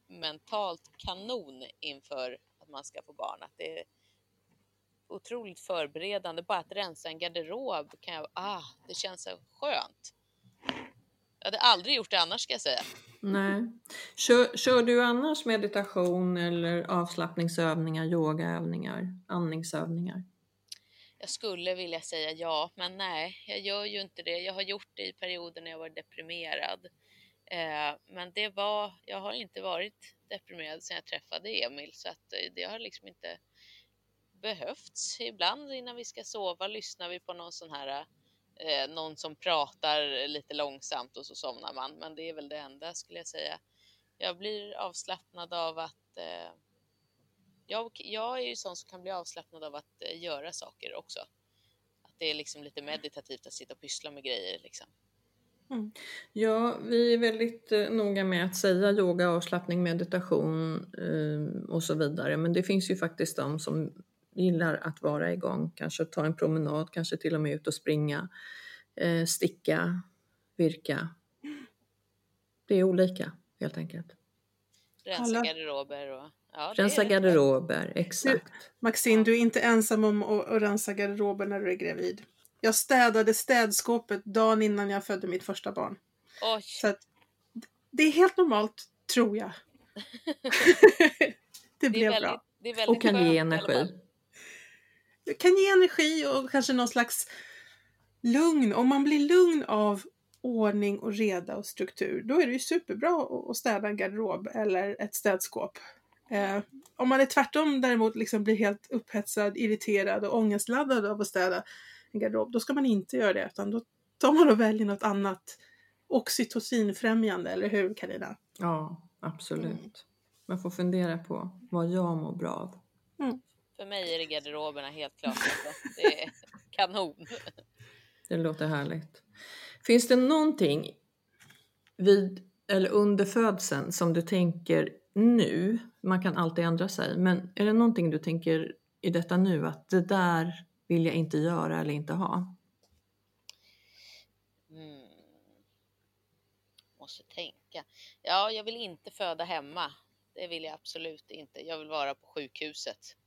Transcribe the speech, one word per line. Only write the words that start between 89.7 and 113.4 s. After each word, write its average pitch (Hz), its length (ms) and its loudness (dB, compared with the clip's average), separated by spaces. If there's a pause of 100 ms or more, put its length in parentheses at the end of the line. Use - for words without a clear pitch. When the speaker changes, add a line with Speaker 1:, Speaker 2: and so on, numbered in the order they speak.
Speaker 3:
<laughs> - 280 -16 (1000)
Det 277 160 2 (440)
Speaker 1:
Det 285 60 2
är 262 40 6
Speaker 3:
blev 220 220 4
Speaker 1:
väldigt, 208 180 0
Speaker 3:
bra. - 140 -6 (160)
Speaker 1:
det 220 100 -8
är 226 60 -8
väldigt 226 220 4
Speaker 2:
Och 233 40 -4
kan 208 140 6
ge 190 60 4
Speaker 1:
skönt 165 140 6
i 160 40 4
alla 160 160 2
Speaker 2:
energi. 147 180 0
Speaker 1:
fall. 147 260 0 (1200)
Speaker 3:
Det 427 100 -6
kan 359 180 6
ge 392 200 8
energi 320 540 6
och 269 260 0
kanske 269 220 2
någon 247 140 4
slags - 400 -2 (920)
lugn. 269 520 4
Om 247 140 4
man 277 160 6
blir 294 160 4
lugn 330 480 6
av 208 340 2 (400)
ordning 208 580 0
och 220 140 -4
reda 196 440 -2
och 208 80 -8
struktur, - 580 -6
då 277 180 2
är 294 60 4
det 240 60 -2
ju 262 60 -2
superbra 294 500 -2 (120)
att, - 280 -6
att 226 80 -4
städa 214 300 -2
en 208 100 -4
garderob 196 560 -4
eller 202 480 0
ett 208 140 -6
städskåp. - 640 -2 (520)
Eh, 202 300 0 (360)
om 254 140 2
man 269 120 6
är 269 40 10
tvärtom 285 560 2
däremot 226 340 4
liksom 220 280 0
blir 220 120 4
helt 202 340 0
upphetsad, 208 680 -2
irriterad 208 680 0
och 226 120 0
ångestladdad 226 680 2
av 208 160 -2
att 196 60 -2
städa 180 360 0 (480)
en 214 80 -4
garderob, 220 320 0
då 240 80 0
ska 277 140 -4
man 269 120 2
inte 220 320 2
göra 208 160 2
det, 196 200 -2